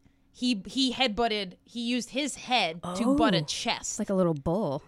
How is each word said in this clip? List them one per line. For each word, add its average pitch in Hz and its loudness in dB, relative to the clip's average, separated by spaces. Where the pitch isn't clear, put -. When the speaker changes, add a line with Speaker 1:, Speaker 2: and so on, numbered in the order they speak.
Speaker 1:
He, 247 0
he 247 0
headbutted, 214 0
he - -10
used 240 -2
his 262 -4
head 180 0
to 240 2
butt 285 4
a 170 4
Speaker 2:
Oh. - 0
Speaker 1:
chest. - -4
Speaker 2:
Like 208 -4
a 202 2
little 180 4
bull. 156 -2